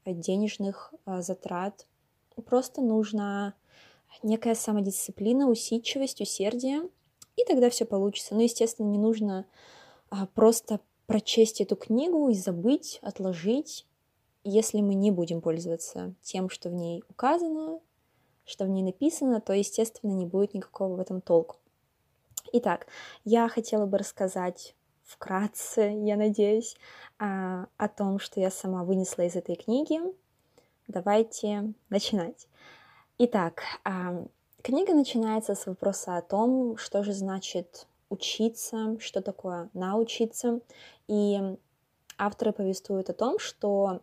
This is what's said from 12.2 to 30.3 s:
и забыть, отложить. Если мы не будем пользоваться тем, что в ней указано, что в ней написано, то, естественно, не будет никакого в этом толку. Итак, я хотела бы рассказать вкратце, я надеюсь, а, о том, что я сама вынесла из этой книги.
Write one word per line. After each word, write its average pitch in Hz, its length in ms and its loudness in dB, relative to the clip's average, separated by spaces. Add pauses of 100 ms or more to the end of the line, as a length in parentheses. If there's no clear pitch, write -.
и 226 40 8
забыть, 190 680 0
отложить. 196 880 -2 (560)
Если 208 380 2
мы 196 120 2
не 202 180 4
будем 170 300 0
пользоваться 170 800 -4
тем, 185 280 -4
что - 200 -10
в 175 40 -6
ней 170 360 -6
указано, 320 680 -2 (640)
что - 200 -6
в 190 40 -2
ней 190 140 0
написано, 254 580 0
то, 190 120 -2
естественно, 202 600 0
не 185 120 -2
будет 190 280 0
никакого 190 420 -4
в 185 40 -4
этом 185 220 -6
толку. 165 360 2 (960)
Итак, 233 340 0 (380)
я 233 240 4
хотела 220 360 -2
бы 196 120 2
рассказать 185 800 -4 (280)
вкратце, - 800 -4 (240)
я 208 100 4
надеюсь, 214 600 2 (420)
а, 190 480 -4 (100)
о 208 120 0
том, 196 300 -2
что - 200 -8
я 190 100 2
сама 185 340 -4
вынесла 185 400 0
из 175 120 0
этой 175 200 -4
книги. 311 440 0 (880)